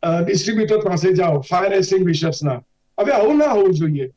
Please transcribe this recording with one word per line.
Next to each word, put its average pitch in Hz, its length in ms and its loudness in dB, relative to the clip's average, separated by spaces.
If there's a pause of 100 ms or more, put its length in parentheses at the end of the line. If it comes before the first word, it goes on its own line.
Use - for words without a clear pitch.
અ, 170 220 0
ડિસ્ટ્રિબ્યુટર 214 520 0
પાસે 185 360 0
જાઓ 170 260 0
ફાયર 180 340 -2
એક્સ્ટિંગ્વિશર્સના. 170 880 -2 (380)
હવે 208 120 0
આવું 277 260 2
ના 294 80 4
હોવું 202 280 2
જોઈએ. 151 440 -2